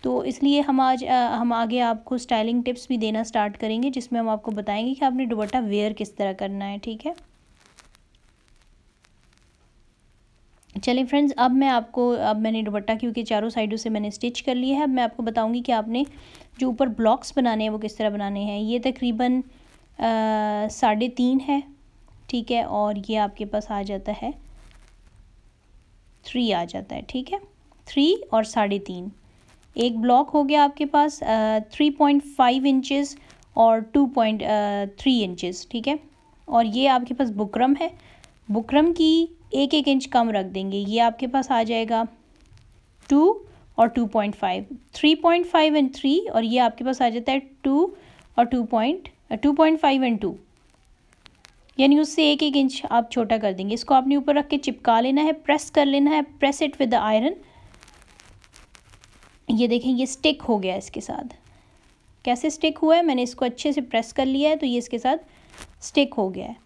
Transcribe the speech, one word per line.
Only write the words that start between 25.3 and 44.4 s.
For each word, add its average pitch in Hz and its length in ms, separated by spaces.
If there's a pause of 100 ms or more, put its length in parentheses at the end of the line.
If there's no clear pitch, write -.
थ्री 240 260
आ 175 140
जाता - 300
है, - 60
ठीक 254 320
है, 403 60 (480)
थ्री 311 280 (180)
और 220 100
साढ़े 208 360
तीन। 190 320 (680)
एक 233 220
ब्लॉक 247 300
हो 294 140
गया 294 200
आपके 285 220
पास, 294 380
अ, 220 360
थ्री 294 300
पॉइंट 285 340
फ़ाइव 262 420
इंचेस 277 520 (380)
और 226 260
टू 277 240
पॉइंट, 220 380
अ, 208 420
थ्री 226 380
इंचेस, 180 480
ठीक 233 160
है। 294 120 (500)
और 233 160
ये 240 220
आपके 254 260
पास 247 160
बुकरम 214 460
है, 349 220 (540)
बुकरम 269 420
की 330 440 (160)
एक 277 200
एक 294 140
इंच 269 180
कम 233 240
रख 196 160
देंगे, 190 320
ये 202 220
आपके 233 280
पास 262 240
आ 233 120
जाएगा 226 440 (1000)
टू 330 360 (320)
और 233 100
टू 233 180
पॉइंट 208 300
फ़ाइव, 202 440 (140)